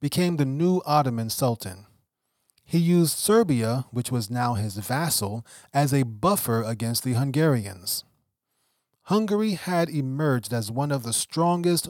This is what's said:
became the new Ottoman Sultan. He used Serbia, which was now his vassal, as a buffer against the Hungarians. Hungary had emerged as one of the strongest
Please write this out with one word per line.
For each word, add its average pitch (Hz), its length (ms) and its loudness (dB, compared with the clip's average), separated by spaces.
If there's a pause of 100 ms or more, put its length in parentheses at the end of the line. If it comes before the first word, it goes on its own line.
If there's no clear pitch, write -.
became 175 380 0
the 143 80 2
new 175 400 0
Ottoman 127 420 2
Sultan. 104 560 -4 (800)
He - 140 0
used 170 400 4
Serbia, 131 720 2
which 120 200 -4
was 117 200 -2
now 120 240 0
his 104 240 -4
vassal, 117 640 -4 (300)
as 143 180 4
a 139 120 4
buffer 117 580 0
against 113 420 -4
the 127 80 0
Hungarians. 120 920 0 (1000)
Hungary 208 480 0
had 170 360 0
emerged 135 640 -2
as 113 180 -4
one 143 220 -2
of 135 100 -2
the 117 120 -6
strongest 175 760 0